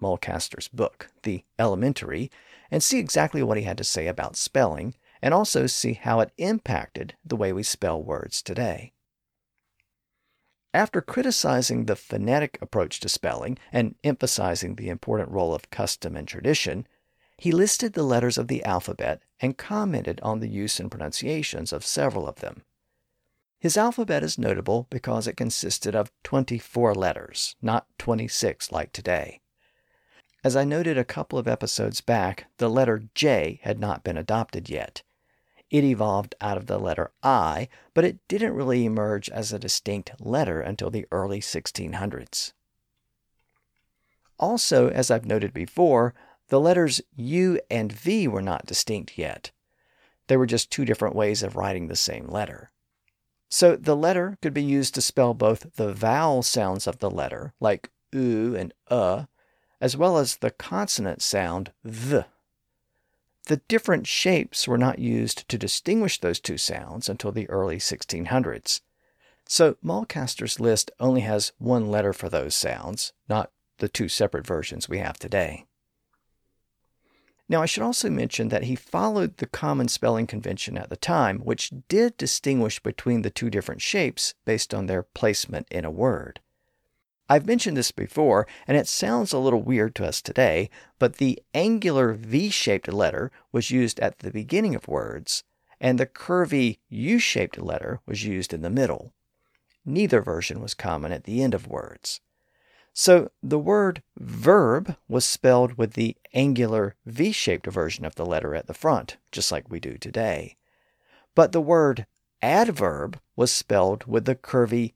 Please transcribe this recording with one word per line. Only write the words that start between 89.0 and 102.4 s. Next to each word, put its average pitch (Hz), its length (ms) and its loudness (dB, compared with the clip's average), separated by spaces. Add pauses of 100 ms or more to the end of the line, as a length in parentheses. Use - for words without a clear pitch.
a 139 80 0
little 127 220 4
weird 113 340 2
to 98 100 -4
us 76 160 -4
today, 101 480 2 (300)
but 123 180 2
the 131 240 2 (120)
angular 170 580 2
V-shaped 113 800 0
letter 101 400 0 (220)
was 120 180 0
used 127 300 2
at - 180 -2
the 95 120 -8
beginning 147 440 0
of - 140 -8
words, 65 560 -4 (340)
and 127 180 2
the 131 80 2
curvy 151 720 0 (100)
U-shaped 123 680 0
letter - 480 -6
was 104 200 -6
used 95 280 -4
in 80 80 -6
the 85 80 -4
middle. 117 440 0 (720)
Neither 151 360 4
version 85 380 -4
was 110 140 -8
common 80 400 -4
at 76 100 -10
the 113 180 -2
end 131 120 2
of - 140 -4
words. - 520 -10 (800)